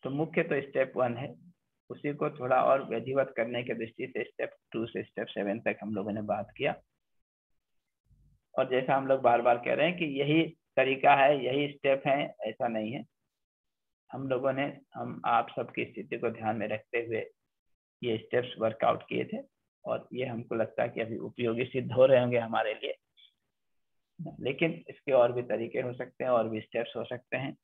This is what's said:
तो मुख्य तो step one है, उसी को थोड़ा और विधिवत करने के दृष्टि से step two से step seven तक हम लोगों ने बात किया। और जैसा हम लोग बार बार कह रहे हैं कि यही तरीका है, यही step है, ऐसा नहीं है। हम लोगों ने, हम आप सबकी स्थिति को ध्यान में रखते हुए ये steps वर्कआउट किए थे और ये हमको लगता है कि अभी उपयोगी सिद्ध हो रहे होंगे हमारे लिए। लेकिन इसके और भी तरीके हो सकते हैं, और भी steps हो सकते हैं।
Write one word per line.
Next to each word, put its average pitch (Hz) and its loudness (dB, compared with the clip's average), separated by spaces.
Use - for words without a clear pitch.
तो 139 -6
मुख्य 160 0
तो 151 -2
step 131 -2
one 120 0
है, 139 -8
उसी 143 -6
को 147 -2
थोड़ा 127 2
और 135 4
विधिवत 131 -2
करने 120 -2
के 123 -4
दृष्टि 113 -8
से 120 -6
step - -10
two 113 -4
से 110 -6
step 117 -8
seven 101 -4
तक - -4
हम 104 -6
लोगों 101 -4
ने 107 -6
बात 104 -6
किया। 135 -2
और 131 0
जैसा 127 2
हम 135 0
लोग 135 4
बार 117 6
बार 120 6
कह 123 -2
रहे 139 2
हैं 180 -2
कि 170 -2
यही 143 4
तरीका 135 6
है, 139 6
यही 143 0
step 139 0
है, 139 0
ऐसा 110 -4
नहीं 110 -4
है। 175 -8
हम 135 -8
लोगों 131 2
ने, 135 0
हम 120 -8
आप 117 4
सबकी 120 -4
स्थिति 120 -8
को 120 0
ध्यान 113 -2
में 107 -4
रखते 113 -4
हुए 110 -4
ये 117 0
steps 120 -2
वर्कआउट 113 0
किए 123 -4
थे 214 -8
और 120 -4
ये 123 -4
हमको 117 -6
लगता 113 -2
है 120 -2
कि 120 -6
अभी 113 -6
उपयोगी 120 -2
सिद्ध 127 -4
हो 127 8
रहे 131 8
होंगे 120 2
हमारे 110 -2
लिए। - -8
लेकिन 165 -2
इसके - -8
और 120 6
भी 123 -2
तरीके 117 -4
हो 123 -6
सकते 123 -10
हैं, 131 0
और 113 4
भी 110 -4
steps - -6
हो 113 -6
सकते 127 -8
हैं। 135 -6